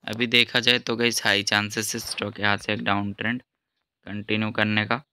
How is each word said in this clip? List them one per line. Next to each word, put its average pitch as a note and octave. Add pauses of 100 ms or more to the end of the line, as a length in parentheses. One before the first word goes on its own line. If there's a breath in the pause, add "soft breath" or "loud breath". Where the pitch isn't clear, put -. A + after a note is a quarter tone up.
अभी A2+
देखा A#2+
जाए A#2+
तो A#2+
गाइस A#2
हाई G2+
चांसेस G#2
है A#2
स्टॉक -
यहाँ G2+
से -
एक A2+
डाउन G2+
ट्रेंड A#2 (640)
कंटिन्यू G#2+
करने G#2+
का। A#2 (100)